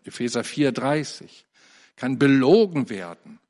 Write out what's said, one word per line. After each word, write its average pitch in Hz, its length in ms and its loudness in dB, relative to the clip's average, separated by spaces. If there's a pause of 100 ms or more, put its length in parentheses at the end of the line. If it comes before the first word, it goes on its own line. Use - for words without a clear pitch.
Epheser 120 400 -6
vier 143 280 -2
dreißig, 139 720 -6 (520)
kann 127 220 -4
belogen 143 720 4
werden. 95 480 -14 (120)